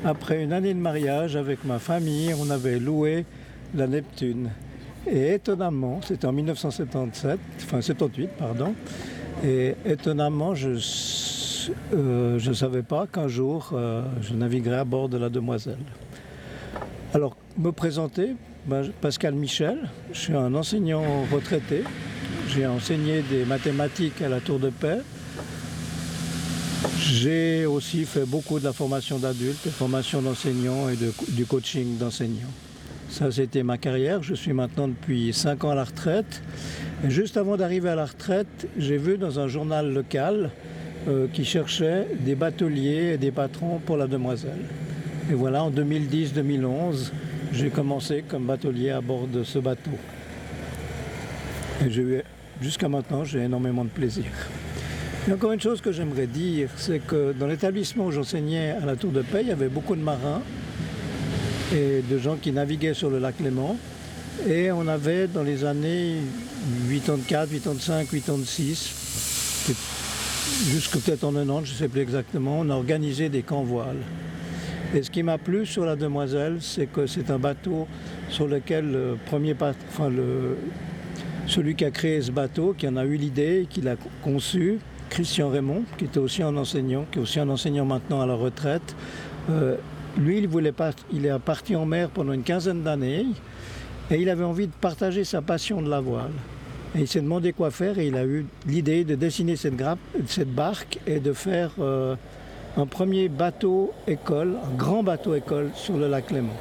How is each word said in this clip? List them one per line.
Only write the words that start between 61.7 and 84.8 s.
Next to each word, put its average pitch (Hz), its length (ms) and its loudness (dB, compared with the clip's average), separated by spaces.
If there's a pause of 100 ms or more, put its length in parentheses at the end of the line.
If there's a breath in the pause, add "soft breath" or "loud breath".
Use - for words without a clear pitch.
et 139 340 4
de 131 120 2
gens 143 160 0
qui 147 160 -2
naviguaient 147 420 0
sur 147 160 0
le 135 80 2
lac 127 220 -2
Léman. 139 360 0 (720)
Et 180 240 4
on 170 160 2
avait, 156 400 2
dans 170 140 -2
les 143 240 0
années 165 520 0 (680)
huit-vingt-quatre, 143 640 2
huit-vingt-cinq, 151 600 0
huit-vingt-six, - 1600 -2 (1000)
jusque 151 280 2
peut-être 147 240 2
en 143 100 2
quatre-vingt-dix, 143 360 0
je 135 40 -6
ne 117 60 -8
sais 151 80 2
plus 131 140 2
exactement, 135 580 0
on 160 100 2
a 139 60 4
organisé 147 540 2
des 135 120 2
camps 143 220 0
voiles. 123 400 -2 (880 loud breath)
Et 143 80 4
ce 127 80 -6
qui 170 140 0
m'a 160 160 2
plu 196 260 0
sur 180 200 0
la 156 100 2
Demoiselle, 143 640 0
c'est 151 260 -2
que 147 220 0
c'est 143 240 -2
un 135 80 2
bateau 156 480 0 (420 loud breath)
sur 151 180 2
lequel 147 440 2
le 127 340 0
premier 147 300 2
pat-, 143 200 0 (140)
enfin 147 200 0
le, 127 460 2 (920 loud breath)
celui 156 260 4
qui 160 100 2
a 143 60 4
créé 156 320 2
ce 120 100 0
bateau, 151 460 2
qui 147 100 -2
en 127 80 0
a 131 100 2
eu 143 100 2
l'idée, 151 520 2
qui - 140 -4
l'a 127 140 2
co-, - 120 -10 (140)
conçu, 165 560 2 (300)